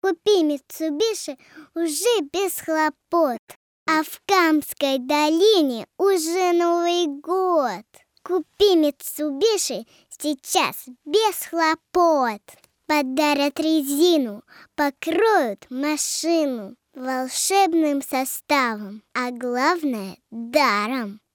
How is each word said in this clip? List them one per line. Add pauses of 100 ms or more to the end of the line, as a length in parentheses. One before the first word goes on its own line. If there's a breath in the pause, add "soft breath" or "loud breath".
Купи
Mitsubishi (340 loud breath)
уже (140)
без
хлопот. (460)
А
в
Камской
долине (100)
уже
Новый
год. (360)
Купи
Mitsubishi (220 soft breath)
сейчас (200)
без
хлопот. (460)
Подарят
резину, (320 loud breath)
покроют
машину (180)
волшебным
составом, (100)
а
главное — (120)
даром. (140)